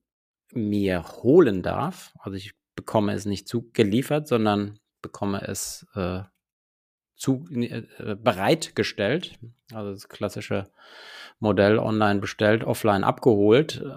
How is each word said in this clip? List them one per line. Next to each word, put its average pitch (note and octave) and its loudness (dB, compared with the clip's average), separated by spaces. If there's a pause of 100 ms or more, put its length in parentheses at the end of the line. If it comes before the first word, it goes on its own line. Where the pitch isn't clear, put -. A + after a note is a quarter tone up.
(520)
mir G2+ 0 (180)
holen A#2 4
darf. G#2+ -6
Also G2 -10
ich G2 -14 (220)
bekomme G#2 0
es G2+ -8
nicht G2+ -6
zugeliefert, A#2+ -2
sondern G#2+ 0 (220)
bekomme - -6
es, - -10
äh, F#2 -4 (920)
zu, C3+ -2
äh, A#2 -8
bereitgestellt. A2+ -2 (340)
Also G#2 -10
das G2 -16
klassische G#2 -6 (720)
Modell G#2 4
online G#2+ 2
bestellt, G#2+ 2
offline G#2 2
abgeholt. A2+ 4 (160)